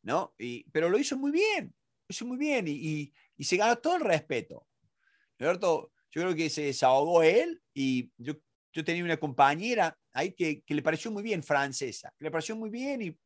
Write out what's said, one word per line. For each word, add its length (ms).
¿no? 360
Y, 320
pero 180
lo 100
hizo 200
muy 140
bien, 420
lo 40
hizo 120
muy 140
bien 300
y, 40
y, 420
y 80
se 120
ganó 200
todo 200
el 60
respeto, 640
¿cierto? 560
Yo 100
creo 120
que 140
se 140
desahogó 600
él 380
y 420
yo, 180
yo 120
tenía 200
una 140
compañera 800
ahí 200
que, 300
que 120
le 80
pareció 280
muy 120
bien, 200
francesa, 760
que 80
le 60
pareció 240
muy 160
bien 320
y 240